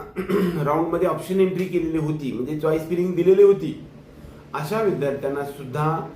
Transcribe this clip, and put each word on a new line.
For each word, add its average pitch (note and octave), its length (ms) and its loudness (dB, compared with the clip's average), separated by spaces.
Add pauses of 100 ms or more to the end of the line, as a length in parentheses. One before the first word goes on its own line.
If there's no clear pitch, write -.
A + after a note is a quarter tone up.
(160)
<clears throat> F3+ 480 0
राऊंडमध्ये E3 440 0
ऑप्शन F3 320 -2
एंट्री F#3 260 2
केलेली D#3+ 320 -2
होती, D3+ 340 -2
म्हणजे C3 280 -4
चॉईस D#3 300 0
फिलिंग F3 240 0
दिलेली F#3 300 6
होती, G3 400 4 (680)
अशा D3+ 280 -4
विद्यार्थ्यांना C#3 640 0
सुद्धा D3+ 720 -4